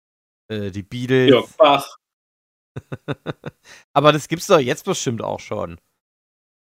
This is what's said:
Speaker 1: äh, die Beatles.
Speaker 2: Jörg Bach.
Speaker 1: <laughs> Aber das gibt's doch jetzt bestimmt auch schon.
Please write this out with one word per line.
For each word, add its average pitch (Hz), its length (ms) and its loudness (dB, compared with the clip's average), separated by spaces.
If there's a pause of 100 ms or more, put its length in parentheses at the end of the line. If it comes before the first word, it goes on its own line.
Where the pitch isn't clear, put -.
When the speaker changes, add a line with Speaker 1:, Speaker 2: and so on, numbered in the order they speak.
(500)
Speaker 1:
äh, 104 220 -8
die 98 120 -8
Beatles. 127 460 2
Speaker 2:
Jörg 117 280 4
Bach. 143 380 4 (800)
Speaker 1:
<laughs> - 400 -10 (760)
Aber 147 180 4
das 147 160 -2
gibt's 165 200 -8
doch 180 120 6
jetzt 127 240 -4
bestimmt 123 380 -6
auch 101 180 -6
schon. 92 400 -10 (960)